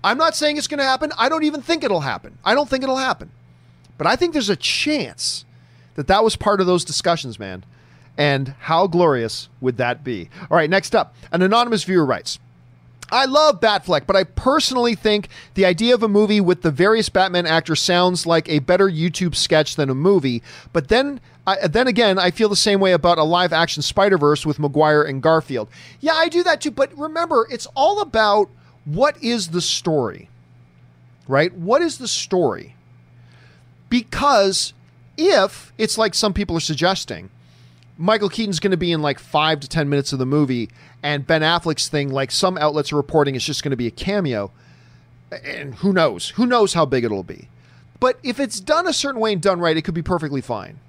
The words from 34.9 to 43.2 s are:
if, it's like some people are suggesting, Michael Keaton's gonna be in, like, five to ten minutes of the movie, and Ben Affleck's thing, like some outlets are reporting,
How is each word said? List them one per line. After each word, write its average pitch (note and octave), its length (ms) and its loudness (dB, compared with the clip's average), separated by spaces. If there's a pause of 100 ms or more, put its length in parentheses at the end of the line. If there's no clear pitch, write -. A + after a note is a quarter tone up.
if, D4+ 600 2
it's A3 200 -2
like A3 160 2
some G#3 200 0
people F3 220 -2
are D#3+ 60 -2
suggesting, C#3 680 -4 (680)
Michael G3+ 320 0
Keaton's G3+ 300 -4
gonna F#3+ 180 0
be E3+ 160 -2
in, D#3 80 -2
like, C#3+ 180 -2
five D#3 420 -2
to C#3+ 60 -16
ten D3+ 220 -2
minutes C#3+ 240 -2
of C3 60 -6
the C3 60 -2
movie, C3 440 0 (340)
and C#3+ 240 -4
Ben D#3+ 140 2
Affleck's E3 480 -2
thing, C#3+ 200 -2
like C3+ 220 -4
some F#3 260 -2
outlets D3+ 360 -2
are D3 40 0
reporting, C#3+ 380 0